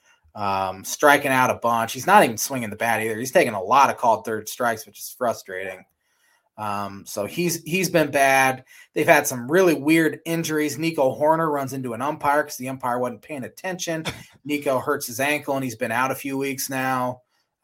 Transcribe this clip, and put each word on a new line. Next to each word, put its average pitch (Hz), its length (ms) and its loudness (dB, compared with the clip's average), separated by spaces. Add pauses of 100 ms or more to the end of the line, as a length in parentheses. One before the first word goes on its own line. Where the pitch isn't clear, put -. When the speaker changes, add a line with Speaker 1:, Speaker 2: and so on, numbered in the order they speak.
(340)
Speaker 1:
um, 98 500 -4
striking 143 460 4
out 127 200 4
a 104 40 0
bunch. 117 380 -2
He's 131 140 -8
not 196 180 8
even 113 140 -2
swinging 120 320 -4
the 104 60 -10
bat 113 240 0
either. 110 180 -4
He's 131 140 -8
taking 139 220 4
a 98 80 -4
lot 127 280 6
of 110 60 -4
called 113 280 2
third 107 240 -6
strikes, 117 380 -4
which 104 120 -20
is - 180 -16
frustrating. 95 680 -6 (720)
Um, 101 500 -8
so 104 180 -6
he's, 170 380 -4
he's 175 260 -2
been 151 220 2
bad. 135 540 2 (280)
They've 156 160 0
had 147 180 6
some 123 240 -6
really 175 240 6
weird 151 520 2
injuries. 156 520 -2
Nico 147 400 0
Hoerner 156 320 4
runs 135 220 -2
into 127 220 -6
an 113 80 -6
umpire 147 420 0
'cause - 140 -10
the 127 100 -8
umpire 127 300 -4
wasn't 117 240 -4
paying 139 220 -10
attention. 170 600 -8 (200)
Speaker 2:
<laughs> - 200 -20
Speaker 1:
Nico 143 340 0
hurts 143 280 -2
his 117 140 -8
ankle, 143 340 -2
and 135 100 -4
he's 113 120 -6
been 113 160 -6
out 127 180 0
a 131 40 -2
few 135 220 -6
weeks 135 320 -4
now. 131 540 -4 (420)